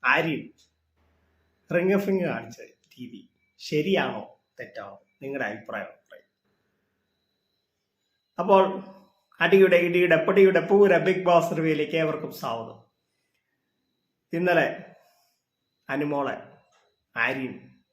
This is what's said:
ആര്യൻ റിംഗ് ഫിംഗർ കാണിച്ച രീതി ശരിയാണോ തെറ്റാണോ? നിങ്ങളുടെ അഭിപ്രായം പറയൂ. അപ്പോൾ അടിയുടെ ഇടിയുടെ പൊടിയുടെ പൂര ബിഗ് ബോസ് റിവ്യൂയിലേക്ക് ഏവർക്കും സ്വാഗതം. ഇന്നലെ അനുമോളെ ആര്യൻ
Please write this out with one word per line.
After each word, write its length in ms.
ആര്യൻ 400
റിംഗ് 340
ഫിംഗർ 280
കാണിച്ച 260
രീതി 280
ശരിയാണോ 600
തെറ്റാണോ? 380
നിങ്ങളുടെ 260
അഭിപ്രായം 400
പറയൂ. 180
അപ്പോൾ 240
അടിയുടെ 460
ഇടിയുടെ 400
പൊടിയുടെ 420
പൂര 380
ബിഗ് 220
ബോസ് 300
റിവ്യൂയിലേക്ക് 440
ഏവർക്കും 280
സ്വാഗതം. 380
ഇന്നലെ 360
അനുമോളെ 480
ആര്യൻ 380